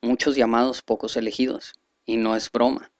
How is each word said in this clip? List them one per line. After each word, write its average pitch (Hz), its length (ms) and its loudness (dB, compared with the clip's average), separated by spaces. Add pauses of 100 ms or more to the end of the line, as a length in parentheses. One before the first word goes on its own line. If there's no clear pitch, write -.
muchos 127 340 0
llamados, 120 460 2
pocos 110 340 -2
elegidos, 120 580 -4 (320)
y 113 120 -2
no 110 180 2
es 110 160 -6
broma. 120 480 0